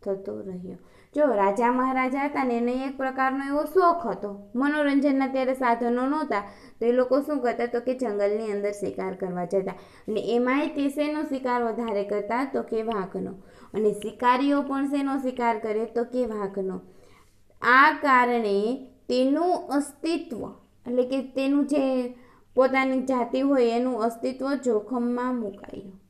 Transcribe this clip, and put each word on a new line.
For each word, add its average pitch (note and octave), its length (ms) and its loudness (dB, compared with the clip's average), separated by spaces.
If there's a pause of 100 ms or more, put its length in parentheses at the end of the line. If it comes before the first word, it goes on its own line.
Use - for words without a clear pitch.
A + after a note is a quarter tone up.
થતો G3+ 380 -6
રહ્યો. F#3 360 -12 (400)
જો D4 100 6
રાજા G#3+ 460 4
મહારાજા B3+ 480 0
હતા C#4+ 240 -2
ને B3 120 0
એને A#3+ 160 0
એક C4+ 240 -4
પ્રકારનો C4 480 -2
એવો C#4+ 200 0
શોખ E4+ 420 4
હતો, G3+ 320 -6 (160)
મનોરંજનના C#4 720 2
ત્યારે C4 280 0
સાધનો A#3+ 520 2
નહોતા C#4 360 0 (380)
તો A3+ 60 0
એ A#3+ 60 6
લોકો B3+ 280 4
શું C#4+ 200 -2
કરતા A#3+ 260 0
તો A#3+ 140 -4
કે B3+ 140 -2
જંગલની G#3 580 0
અંદર G3+ 200 -2
શિકાર F#3+ 420 -6
કરવા F3+ 300 -4
જતા F#3+ 300 -2 (340)
અને G#3+ 260 -2
એમાંય B3+ 320 2
તે C#4+ 220 -2
શેનો D4 340 -2
શિકાર B3+ 400 -2
વધારે A3 420 -2
કરતા G#3 400 -2
તો C#4 180 -4
કે A3+ 200 -4
વાઘનો. F#3+ 480 -4 (440)
અને G#3 180 2
શિકારીઓ B3+ 680 0
પણ C4+ 240 -2
શેનો C#4 320 -2
શિકાર B3 400 -2
કરે A3 260 -2
તો A#3 200 -4
કે B3 220 -2
વાઘનો. G3 540 -4 (840)
આ C#4+ 400 6
કારણે A#3+ 840 2 (200)
તેનું C#4+ 600 2
અસ્તિત્વ C#4+ 800 -4 (380)
એટલે B3 160 2
કે C4 200 -2
તેનું C4+ 440 0
જે C4 480 0 (400)
પોતાની C4 460 2
જાતિ B3+ 400 -2
હોય C4+ 300 4
એનું A#3+ 320 0
અસ્તિત્વ B3+ 520 -2
જોખમમાં B3 800 -2
મુકાયું G3 760 -10